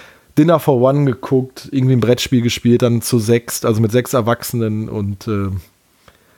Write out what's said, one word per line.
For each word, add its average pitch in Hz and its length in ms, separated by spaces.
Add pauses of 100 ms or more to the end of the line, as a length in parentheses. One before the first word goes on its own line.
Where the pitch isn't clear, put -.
(360)
Dinner 160 220
for 131 220
One 139 240
geguckt, 131 640
irgendwie 131 220
ein 123 80
Brettspiel 120 420
gespielt, 117 400
dann 117 200
zu 120 180
sechst, 117 440
also 113 160
mit 110 120
sechs 123 220
Erwachsenen 113 760
und, 101 400
äh, 101 220 (880)